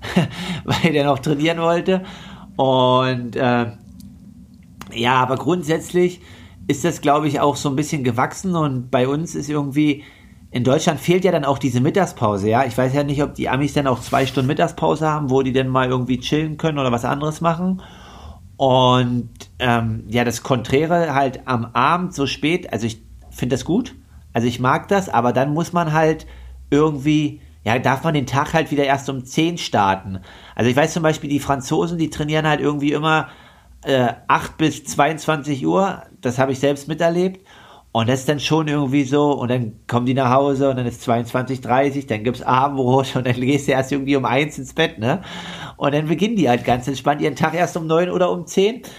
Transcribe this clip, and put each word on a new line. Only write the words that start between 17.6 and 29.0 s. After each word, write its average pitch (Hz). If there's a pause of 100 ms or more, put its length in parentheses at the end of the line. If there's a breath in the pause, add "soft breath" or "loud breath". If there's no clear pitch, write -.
Und, 127 (320)
ähm, 113
ja, 120
das 117
Konträre 156
halt 139
am 120
Abend 175
so 139
spät, 160
also 113
ich 113 (360)
find 127
das 123
gut. 226 (380 soft breath)
Also 117
ich 120
mag 139
das, 190
aber 117
dann 139
muss 165
man 170
halt 160 (440 loud breath)
irgendwie, 147 (240 loud breath)
ja, 113
darf 127
man 165
den 135
Tag 139
halt 160
wieder 143
erst 135